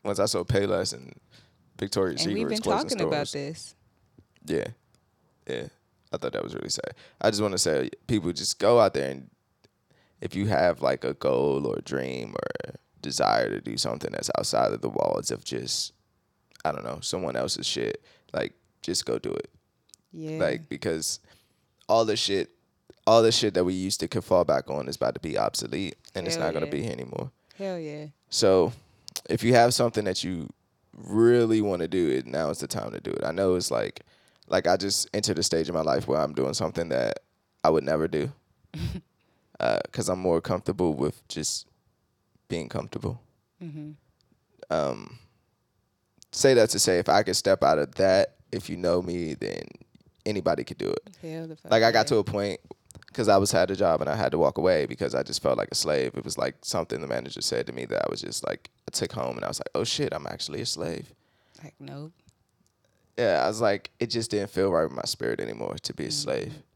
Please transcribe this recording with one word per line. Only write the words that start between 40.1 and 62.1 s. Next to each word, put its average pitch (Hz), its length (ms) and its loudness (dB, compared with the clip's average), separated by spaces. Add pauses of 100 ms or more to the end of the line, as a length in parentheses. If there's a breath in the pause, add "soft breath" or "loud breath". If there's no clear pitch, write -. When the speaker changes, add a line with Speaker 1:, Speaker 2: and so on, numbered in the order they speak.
Speaker 1:
more 87 220 4
comfortable 87 540 0
with 69 340 -4
just - 380 -6 (840)
being 80 200 -6
comfortable. - 520 -6 (420)
Speaker 2:
Mm-hmm. 151 300 -12 (800)
Speaker 1:
Um, 69 480 -4 (1120)
say 135 220 6
that 110 160 8
to 98 80 -2
say, 92 200 4
if 92 100 0
I 101 140 6
could 92 140 -2
step 95 260 2
out 76 160 4
of 71 180 -2
that, 95 380 4 (160)
if - 180 -8
you 85 80 -8
know 90 240 2
me, 87 340 -4
then 50 280 -6 (640)
anybody 87 380 0
could - 140 -12
do - 120 -2
it. - 120 -2 (200)
Speaker 2:
Hell 165 260 -10
the 156 80 -14
fuck - 140 -8
Speaker 1:
Like, 220 120 8
I 113 80 8
got 113 100 6
Speaker 2:
yeah. 110 40 4
Speaker 1:
to 120 140 2
a 101 60 2
point, 101 360 -2 (520)
'cause 95 160 0
I 101 100 10
was, 98 140 4
had 90 180 4
a 98 60 -2
job 85 260 4
and 71 80 0
I 73 60 0
had 76 160 0
to 80 60 0
walk 73 200 4
away 80 280 4
because 65 280 -4
I 67 80 0
just - 200 -4
felt 65 140 2
like 50 140 -2
a - 40 -8
slave. 67 420 0
It 64 80 -8
was, - 120 -6
like, 65 260 -2
something - 380 -4
the 71 60 -8
manager 62 340 -6
said - 280 -2
to - 40 -10
me 62 140 -8
that 50 180 -2
I - 60 -2
was - 100 -6
just, - 260 -8
like, - 240 -8 (160)
I - 40 -12
took - 220 -4
home 64 240 -6
and 53 80 -8
I - 40 -4
was - 120 -6
like, - 140 -10
"Oh - 100 0
shit, 139 280 -2
I'm 73 140 -8
actually - 340 -8
a 117 60 -4
slave." - 480 -6 (480 soft breath)
Speaker 2:
Like, 151 180 -20
nope. 143 320 -14 (1080)